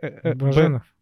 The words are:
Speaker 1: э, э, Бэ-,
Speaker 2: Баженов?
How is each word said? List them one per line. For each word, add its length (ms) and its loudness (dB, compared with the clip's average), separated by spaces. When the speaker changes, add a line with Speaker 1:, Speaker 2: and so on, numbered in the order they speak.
Speaker 1:
э, 220 -10
э, 100 -2
Бэ-, 40 -8
Speaker 2:
Баженов? 460 2